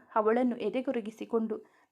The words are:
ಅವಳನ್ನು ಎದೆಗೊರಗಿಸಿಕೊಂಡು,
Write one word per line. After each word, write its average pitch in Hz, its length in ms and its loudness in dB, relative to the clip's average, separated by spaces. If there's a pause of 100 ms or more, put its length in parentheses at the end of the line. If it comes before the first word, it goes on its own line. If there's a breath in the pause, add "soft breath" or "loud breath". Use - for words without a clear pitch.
(140)
ಅವಳನ್ನು 226 420 4
ಎದೆಗೊರಗಿಸಿಕೊಂಡು, 220 1080 -4 (260 soft breath)